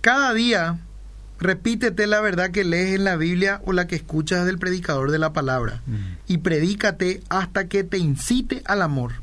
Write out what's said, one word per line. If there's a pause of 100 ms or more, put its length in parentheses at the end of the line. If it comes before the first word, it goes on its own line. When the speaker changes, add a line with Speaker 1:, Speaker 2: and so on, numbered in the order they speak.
Speaker 1:
Cada
día (600)
repítete
la
verdad
que
lees
en
la
Biblia
o
la
que
escuchas
del
predicador
de
la
palabra
Speaker 2:
Mm. (320)
Speaker 1:
y
predícate
hasta
que
te
incite
al
amor.